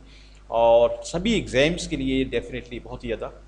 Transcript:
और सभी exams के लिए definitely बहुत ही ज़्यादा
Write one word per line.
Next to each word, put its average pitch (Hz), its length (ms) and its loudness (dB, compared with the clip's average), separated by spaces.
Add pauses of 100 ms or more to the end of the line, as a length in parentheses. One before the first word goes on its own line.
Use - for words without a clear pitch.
(500)
और 117 540 6
सभी 185 300 -2
exams 143 520 0
के 151 100 -6
लिए 131 340 -2
definitely 117 540 -8
बहुत 123 200 -14
ही 123 40 -10
ज़्यादा 113 240 -6 (160)